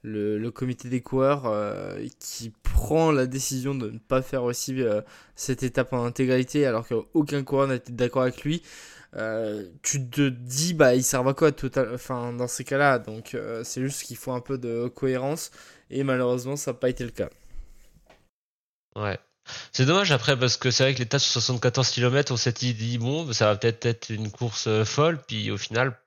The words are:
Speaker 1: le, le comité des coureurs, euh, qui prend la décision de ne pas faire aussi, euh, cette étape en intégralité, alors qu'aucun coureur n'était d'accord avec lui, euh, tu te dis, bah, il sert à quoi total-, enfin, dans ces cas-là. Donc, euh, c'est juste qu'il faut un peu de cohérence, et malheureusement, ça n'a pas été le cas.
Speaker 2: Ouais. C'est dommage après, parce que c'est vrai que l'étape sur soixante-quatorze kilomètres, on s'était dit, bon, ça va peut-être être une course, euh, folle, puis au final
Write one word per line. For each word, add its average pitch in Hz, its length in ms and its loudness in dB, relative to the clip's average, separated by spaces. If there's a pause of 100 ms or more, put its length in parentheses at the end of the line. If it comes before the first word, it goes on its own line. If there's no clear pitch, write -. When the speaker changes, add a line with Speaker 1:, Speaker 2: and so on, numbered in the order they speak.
Speaker 1:
le, 107 340 -2
le 113 140 -4
comité 127 360 -6
des 123 140 -2
coureurs, 135 440 2
euh, 101 600 -2 (120)
qui - 340 -12 (100)
prend 160 480 4
la 131 140 4
décision 131 500 -4
de 120 140 -4
ne 110 100 -12
pas 131 220 0
faire 131 220 -4
aussi, 131 380 -2
euh, 104 200 2 (340)
cette - 280 -4
étape 127 280 0
en 120 140 0
intégralité, 127 600 2
alors 117 220 0
qu'aucun 143 560 0
coureur 139 240 2
n'était 123 240 -2
d'accord 123 300 0
avec 127 220 0
lui, 160 180 -2 (560)
euh, 110 480 -4 (180)
tu 135 260 -4
te 139 200 2
dis, 127 440 -2
bah, 135 220 8
il 127 80 4
sert 127 240 2
à 139 60 4
quoi 151 180 4
total-, 127 420 -2
enfin, 123 380 -6
dans 120 160 -4
ces 123 160 -8
cas-là. 139 360 4
Donc, 110 340 -10
euh, 113 320 -6
c'est - 160 -6
juste 135 220 -4
qu'il 123 120 -12
faut - 160 -8
un 123 80 -2
peu 135 180 -6
de 120 300 -4
cohérence, 131 640 -2 (380)
et 135 160 -2
malheureusement, 127 500 0
ça 143 160 -4
n'a 120 60 -6
pas 127 100 0
été 127 160 -2
le 117 80 -6
cas. - 180 -4 (1700)
Speaker 2:
Ouais. 104 240 -4 (520)
C'est 131 140 2
dommage 180 260 4
après, 135 260 2
parce 120 200 2
que 127 140 0
c'est 131 120 4
vrai 135 100 4
que 120 60 -4
l'étape 123 220 0
sur - 100 0
soixante-quatorze 123 600 2
kilomètres, 131 420 2
on 117 40 0
s'était 120 360 0
dit, 113 240 -4
bon, 135 340 -2
ça 110 140 4
va 104 100 6
peut-être 113 300 0
être 117 240 -2
une 107 200 -4
course, - 380 -4
euh, 110 160 4
folle, 151 420 2
puis 104 260 -4
au 101 60 -2
final 120 480 0